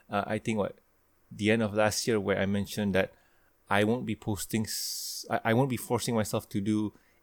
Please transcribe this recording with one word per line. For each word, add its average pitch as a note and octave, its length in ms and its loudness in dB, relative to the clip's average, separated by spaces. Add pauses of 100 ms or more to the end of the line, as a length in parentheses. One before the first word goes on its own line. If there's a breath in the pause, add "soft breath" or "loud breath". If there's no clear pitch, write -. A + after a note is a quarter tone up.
(100)
uh, G2+ 160 0
I A2 120 -2
think, A2 200 -2
what, F#2+ 160 -2 (560)
the G#2+ 220 2
end A2+ 100 4
of G#2 100 0
last G#2+ 340 2
year, A2+ 120 4
where G2 180 2
I F#2+ 100 2
mentioned G2+ 500 0
that F#2+ 160 2 (580 soft breath)
I G2+ 140 4
won't A#2+ 200 0
be G#2+ 120 -4
posting A2 480 -4
s-, - 640 -8
I, A#2 140 0
I A2+ 100 4
won't C3 160 4
be A#2+ 60 -2
forcing A#2 400 -2
myself A2 320 -2
to G#2 120 -4
do G#2+ 320 0 (300 soft breath)